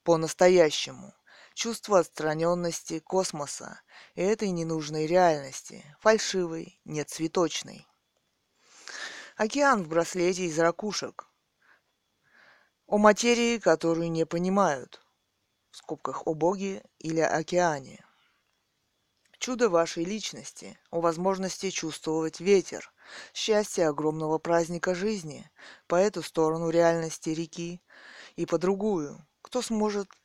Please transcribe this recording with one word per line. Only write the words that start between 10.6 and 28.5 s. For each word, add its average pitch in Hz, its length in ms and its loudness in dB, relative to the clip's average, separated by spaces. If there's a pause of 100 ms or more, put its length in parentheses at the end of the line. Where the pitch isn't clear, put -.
О 208 100 0
материи, 233 640 4
которую 165 520 2
не 160 140 0
понимают, 175 800 0 (680)
в - 60 -20
скобках - 480 -10
"о 165 80 -2
боге" 190 520 -2 (140)
или 160 200 -4
"Океане". 156 840 -2 (1300)
Чудо 240 320 0
вашей 170 360 0
личности, 190 760 -12 (100)
о 170 120 -4
возможности 185 680 -2
чувствовать 160 720 -6
ветер, 185 540 0 (400)
счастье 208 560 0
огромного 156 480 0
праздника 170 580 0
жизни, 175 560 -6 (360)
по 170 80 0
эту 185 280 2
сторону 165 460 0
реальности 165 640 2
реки 170 500 -8 (560)
и 165 80 -4
по 170 120 0